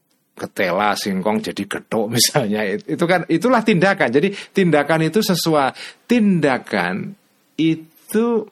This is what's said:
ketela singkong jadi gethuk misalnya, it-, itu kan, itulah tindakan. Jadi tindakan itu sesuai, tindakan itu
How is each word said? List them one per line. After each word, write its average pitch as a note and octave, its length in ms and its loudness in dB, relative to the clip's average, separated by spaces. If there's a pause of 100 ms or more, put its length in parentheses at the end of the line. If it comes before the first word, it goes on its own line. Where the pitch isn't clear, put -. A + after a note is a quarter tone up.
(340)
ketela G2+ 640 -2
singkong G#2 480 -2
jadi F#2+ 180 -6
gethuk A2 540 -6
misalnya, G#2+ 480 0
it-, G2+ 240 -6
itu D#3 160 -2
kan, F3 240 2
itulah A3 320 2
tindakan. G3 480 2
Jadi D#3+ 240 2 (200)
tindakan D#3+ 540 2
itu F#3 140 0
sesuai, D#3+ 520 0 (360)
tindakan C3 1040 0 (400)
itu G#3 1000 -2